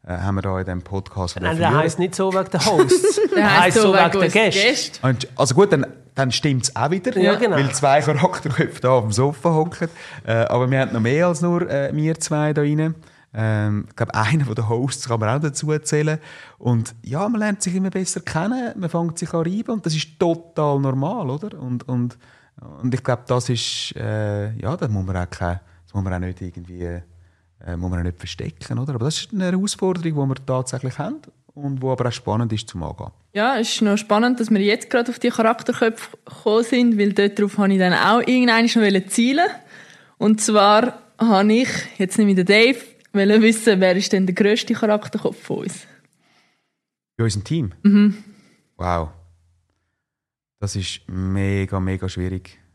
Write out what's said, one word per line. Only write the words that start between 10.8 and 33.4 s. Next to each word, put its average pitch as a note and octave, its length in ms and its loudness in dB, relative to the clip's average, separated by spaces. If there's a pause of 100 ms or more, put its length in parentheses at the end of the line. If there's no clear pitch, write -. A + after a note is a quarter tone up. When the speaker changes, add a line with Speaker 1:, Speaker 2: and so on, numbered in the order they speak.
Speaker 1:
haben C3 120 -2
noch A#2 80 -2
mehr C#3+ 280 2
als E3+ 140 -2
nur, F3 280 0
äh, C#3 240 -4
wir D#3 240 -2
zwei D3+ 340 -2
da D3 100 0
rein. D#3 320 0 (400)
Ähm, G#2+ 560 0
ich - 60 -20
glaub, - 200 -4
einer B2+ 300 2
von A2 80 -6
den A2+ 140 -4
Hosts B2 400 -4
kann A#2 120 -2
man G#2+ 160 0
auch D3 40 -2
dazu D3+ 400 -4
zählen. D3+ 380 -2 (400)
Und A#2 360 0 (100)
ja, E3+ 240 -4
man A3+ 120 -2
lernt G#3 220 -2
sich F3+ 120 -4
immer F#3+ 160 -2
besser F#3 300 -6
kennen, A#3 560 -4
man F3+ 140 -6
fängt E3+ 280 -4
sich E3 160 -8
an E3 120 0
reiben G#3 260 -4
und G#3+ 140 -6
das D#3 80 -2
ist - 240 -8
total D#3+ 640 -2
normal, C#3 480 -2
oder? D3+ 320 -10
Und, B2 280 -8
und, B2 280 -4 (680)
und B2 120 -2
ich C3 100 -6
glaub, B2 220 -4
das B2 240 -2
ist, - 460 -6
äh, G#2+ 580 -4
ja, A#2+ 220 -6
das C#3 140 -6
muss G2 140 -2
man F#2 120 -4
auch F2+ 140 -4
kein, F2+ 300 -6 (240)
das - 100 -20
muss G2 80 -2
man F#2 120 -4
auch F2+ 40 -6
nicht F#2 220 -8
irgendwie, F2 420 -14 (840)
äh, E2+ 120 -8
muss F2+ 140 -4
man F2 100 -4
auch F2 40 -4
nicht F2 140 -6
verstecken, - 600 -10
oder? C3+ 160 -6
Aber A2+ 100 -4
das D#3 140 -2
ist - 140 -12
eine F#3 200 -2
Herausforderung, F3+ 800 -2
die C3 100 -2
wir - 60 -14
tatsächlich B2+ 520 -6
haben A3+ 200 -8 (360)
und C#3 280 -6
die C3 40 -4
aber B2 220 -2
auch A#2 40 -2
spannend A2 420 -4
ist - 160 -8
zum F2 120 -10
Angehen. - 280 -12 (240)
Speaker 3:
Ja, A3+ 240 0